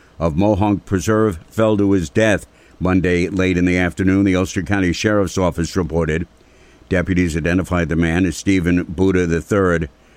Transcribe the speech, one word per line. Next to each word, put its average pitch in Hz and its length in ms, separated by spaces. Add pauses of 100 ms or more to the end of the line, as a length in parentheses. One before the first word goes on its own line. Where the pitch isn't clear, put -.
(200)
of 80 140
Mohonk 101 500
Preserve 107 540 (100)
fell 110 300
to 101 160
his 90 160
death 110 360 (360)
Monday 90 480
late 92 280
in 87 60
the 90 140
afternoon, 95 480
the 95 100
Ulster 92 260
County 92 300
Sheriff's 101 460
Office 85 400
reported. 82 500 (640)
Deputies 87 480
identified 85 500
the 82 80
man 85 300
as 85 100
Stephen 90 480
Buddha 92 420
the 80 160
third. 87 480 (280)